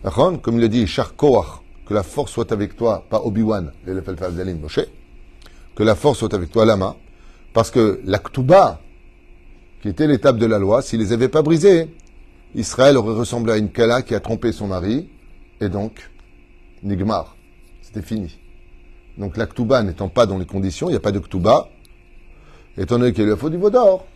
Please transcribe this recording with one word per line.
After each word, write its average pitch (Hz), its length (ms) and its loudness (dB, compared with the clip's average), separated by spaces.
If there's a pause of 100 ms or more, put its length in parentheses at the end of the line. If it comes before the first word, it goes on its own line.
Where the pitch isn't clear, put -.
D'accord ? 147 380 0
Comme 117 140 -2
il 117 60 2
le 113 80 4
dit, 110 180 0
Char - 280 -4
Koach, 120 460 2 (240)
que - 80 -6
la 104 100 0
force 135 280 -8
soit - 200 -6
avec 101 240 -4
toi, 110 320 -2
pas 107 160 -2
Obi-Wan, 107 480 -2 (140)
les 92 80 -8
Lefel 92 240 -8
Fazdalim 90 420 -6
Moshe, 76 280 -4 (880)
que 107 80 -2
la 110 100 4
force 147 260 0
soit 107 160 -4
avec 87 140 -4
toi, 110 160 4
Lama, 98 300 0 (580)
parce 113 180 0
que 110 340 2
la 95 140 -2
Ktuba, 131 600 2 (1040)
qui 104 60 -6
était 104 180 -2
l'étape 135 320 2
de 113 80 2
la 110 140 2
loi, 104 240 2
s'il 113 160 -4
les 107 140 0
avait 120 160 0
pas 156 120 2
brisées, 165 480 4 (640)
Israël 131 420 4
aurait 110 200 0
ressemblé 113 380 -2
à 107 40 2
une 107 140 -2
Kala 120 320 2
qui - 100 -6
a 104 60 0
trompé 110 320 -4
son 107 160 -8
mari, 98 420 -4 (500)
et 104 100 -2
donc, 101 420 -8 (720)
Nigmar, 98 520 -4 (460)
c'était - 220 -14
fini. 101 360 -8 (760)
Donc 98 200 -10
la 110 80 -2
Ktuba 123 360 0
n'étant 95 280 -4
pas 117 180 2
dans 95 100 -4
les 92 80 -6
conditions, 98 420 -6
il 185 40 -2
n'y 123 60 -2
a - 20 -2
pas 110 120 -2
de 98 80 -4
Ktuba, 101 500 0 (1080)
étant 107 220 -2
donné 123 120 2
qu'il 107 100 -2
y 104 40 2
a - 20 2
eu 104 40 2
la 101 60 0
faute 156 140 -4
du 165 60 -6
veau 202 140 2
d'or 208 340 4 (100)